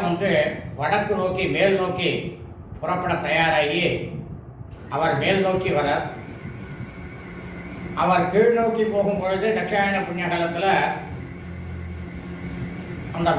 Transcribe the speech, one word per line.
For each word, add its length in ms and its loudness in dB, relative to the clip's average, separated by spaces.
வந்து 280 2
வடக்கு 400 2
நோக்கி, 320 0
மேல் 300 4
நோக்கி 320 0
புறப்பட 380 -2
தயாராகி, 580 4
அவர் 280 2
மேல் 280 4
நோக்கி 240 2
வரார். 360 2
அவர் 300 6
கீழ் 260 6
நோக்கி 280 2
போகும் 360 2
பொழுது, 320 2
தட்சாயன 500 2
புண்ணிய 240 -2
காலத்துல 400 0
அந்த 220 4